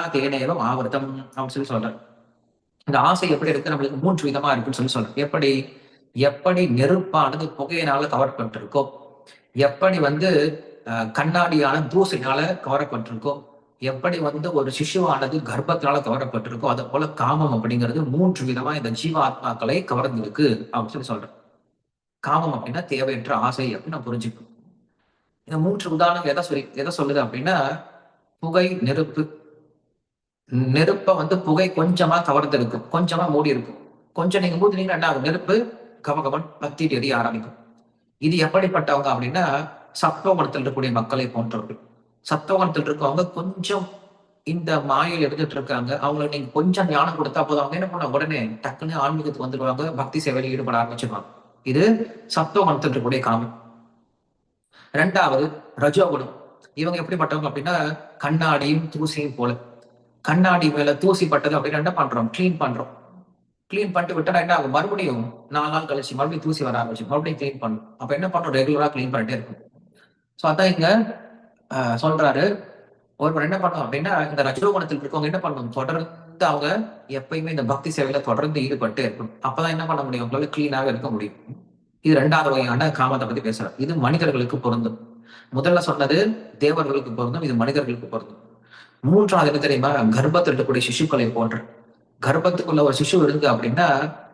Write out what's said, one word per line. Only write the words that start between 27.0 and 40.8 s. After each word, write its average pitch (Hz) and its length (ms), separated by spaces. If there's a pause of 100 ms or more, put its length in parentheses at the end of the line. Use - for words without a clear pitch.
அப்படின்னா, 139 540 (600)
புகை, 180 420
நெருப்பு. 151 580 (1040)
நெருப்பை 147 720
வந்து 175 240
புகை 180 320
கொஞ்சமா 170 520
கவர்ந்து 147 360
இருக்கும், 117 320
கொஞ்சமா 170 380
மூடி 147 200
இருக்கும். 120 280 (360)
கொஞ்சம் 185 280
நீங்க 180 260
ஊதுனீங்கன்னா 190 220
என்ன 165 180
ஆகும்? 139 140
நெருப்பு 185 600 (220)
கமகமன் 147 420 (160)
பத்திட்டு 151 300
எரிய 127 260
ஆரம்பிக்கும். 113 380 (640)
இது 156 280
எப்படிப்பட்டவங்க 160 640
அப்படின்னா, 139 600 (380)
சத்துவகுணத்தில் 156 580
இருக்கக்கூடிய 127 280